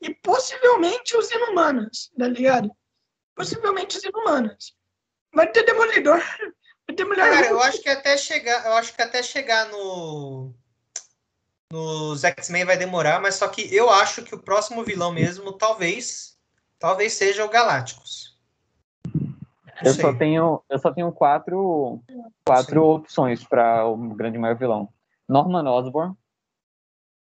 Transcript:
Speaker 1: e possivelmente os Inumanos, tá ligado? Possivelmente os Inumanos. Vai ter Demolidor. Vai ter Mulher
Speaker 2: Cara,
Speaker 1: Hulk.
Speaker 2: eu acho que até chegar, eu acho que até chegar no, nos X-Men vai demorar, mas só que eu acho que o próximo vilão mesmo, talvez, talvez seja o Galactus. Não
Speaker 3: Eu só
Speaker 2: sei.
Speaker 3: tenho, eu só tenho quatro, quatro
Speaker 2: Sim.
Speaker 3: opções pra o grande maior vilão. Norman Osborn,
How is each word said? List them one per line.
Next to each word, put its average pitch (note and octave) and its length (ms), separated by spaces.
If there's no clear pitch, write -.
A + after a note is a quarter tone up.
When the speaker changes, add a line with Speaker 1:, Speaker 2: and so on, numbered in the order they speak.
Speaker 1:
e D#4 140
possivelmente A#4 1000
os A4+ 140
Inumanos, E4+ 840
tá B3 120
ligado? B3 420
Possivelmente G4 640
os - 80
Inumanos. F#4 720
Vai E4 180
ter A#4 140
Demolidor. A4 580
Vai - 80
ter F#4+ 100
Mulher G4 260
Speaker 2:
Cara, - 60
Speaker 1:
Hulk. - 20
Speaker 2:
eu A3+ 120
acho C4+ 200
que D4 60
até C#4 280
chegar, A#3+ 500
eu A3 80
acho A#3 200
que - 80
até B3 200
chegar A#3 480
no, D3+ 840
nos D#3 500
X-Men F3 440
vai F#3 100
demorar, F3 440
mas G3 160
só G3 120
que - 260
eu A#3 160
acho G#3 320
que A3+ 120
o F#3 80
próximo G#3+ 420
vilão F3+ 260
mesmo, F3+ 440
talvez, G#3+ 840
talvez F#3 360
seja G3 300
o G#3 40
Galactus. G3+ 880
Não - 180
Speaker 3:
Eu C3+ 120
só D3+ 160
Speaker 2:
sei. B2 80
Speaker 3:
tenho, D#3+ 500
eu C3+ 100
só D3 140
tenho E3+ 180
quatro, D#3 920
quatro C#3+ 360
Speaker 2:
Sim. D#3+ 60
Speaker 3:
opções B2 440
pra A#2 440
o A2+ 80
grande A2 240
maior A#2 160
vilão. A2+ 380
Norman D3+ 420
Osborn, C3 460